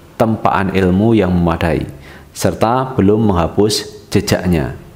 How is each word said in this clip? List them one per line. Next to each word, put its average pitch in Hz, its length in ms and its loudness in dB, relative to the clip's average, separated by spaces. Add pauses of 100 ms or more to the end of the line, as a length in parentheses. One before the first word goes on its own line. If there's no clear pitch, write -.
(160)
tempaan 104 560 0
ilmu 98 400 2
yang 98 160 4
memadai, 85 560 0 (480)
serta 120 640 -2
belum 107 320 4
menghapus - 800 -2
jejaknya. 90 680 -2 (200)